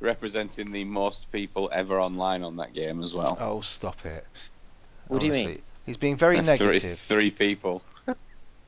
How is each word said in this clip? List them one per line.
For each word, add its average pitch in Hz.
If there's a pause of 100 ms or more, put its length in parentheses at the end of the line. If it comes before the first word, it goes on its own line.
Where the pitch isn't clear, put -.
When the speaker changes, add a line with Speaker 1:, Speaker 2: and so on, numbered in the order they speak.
Speaker 1:
representing 107
the 101
most 101
people 98
ever 95
online 92
on 85
that 78
game 80
as 85
well. 85
Speaker 2:
Oh, 107
stop -
it. 80 (800)
Speaker 3:
What 135
do 151
you 151
mean? 135
Speaker 2:
Honestly, 82 (220)
he's 120
being 143
very 165
Speaker 1:
Uh, -
three, 104
Speaker 2:
negative. 87
Speaker 1:
three 107
people. 98 (240)
<laughs> 254 (520)